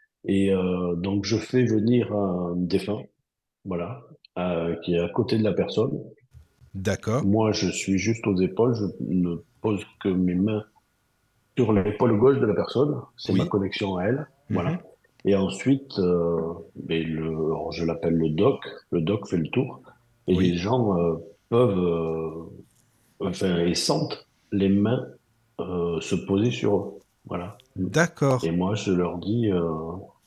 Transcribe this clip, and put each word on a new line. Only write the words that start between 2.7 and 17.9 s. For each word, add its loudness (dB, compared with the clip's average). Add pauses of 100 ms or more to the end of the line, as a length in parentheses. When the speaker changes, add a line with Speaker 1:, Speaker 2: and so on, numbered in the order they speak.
Speaker 1:
voilà, -6 (360)
euh, -2
qui 0
est 2
à 0
côté 0
de 2
la 2
personne. 0 (840)
Speaker 2:
D'accord. -2
Speaker 1:
Moi, 4
je 0
suis -2
juste -2
aux 2
épaules, 2
je -2 (140)
ne 0 (260)
pose -2 (180)
que 0
mes 2
mains 0 (960)
sur 4
l'épaule 2
gauche 6
de 2
la 2
personne. 0 (160)
C'est -4
Speaker 2:
Oui. 4
Speaker 1:
ma 2
connexion -2
à -2
elle, -2 (220)
voilà. 0
Speaker 2:
Mhm. -4 (460)
Speaker 1:
Et 4
ensuite, 0
euh, 2 (480)
mais -2
le, -4
alors, -2
je -6
l'appelle 0